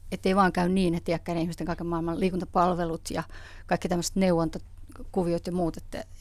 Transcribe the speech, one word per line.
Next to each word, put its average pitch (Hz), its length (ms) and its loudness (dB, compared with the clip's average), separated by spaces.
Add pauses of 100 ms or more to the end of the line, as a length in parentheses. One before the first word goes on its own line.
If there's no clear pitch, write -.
(120)
ettei 190 240 2
vaan 185 160 8
käy 175 180 2
niin, 185 260 4
että 175 160 -2
iäkkäiden 165 300 -2
ihmisten 170 260 -4
kaiken 170 200 -4
maailman 165 320 -2
liikuntapalvelut 180 840 2 (100)
ja 170 120 -2 (420)
kaikki 175 240 0
tämmöiset 175 260 -2
neuvontakuviot 170 1300 0
ja 185 60 -4
muut, 170 260 0
että, - 260 -10 (180)